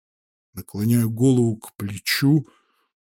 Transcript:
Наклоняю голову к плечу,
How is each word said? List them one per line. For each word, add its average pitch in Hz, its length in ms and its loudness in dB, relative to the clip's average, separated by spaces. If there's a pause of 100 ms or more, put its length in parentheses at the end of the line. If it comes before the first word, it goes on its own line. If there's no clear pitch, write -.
(540)
Наклоняю 110 560 -2
голову 120 480 2
к - 180 -20
плечу, 131 720 0 (580)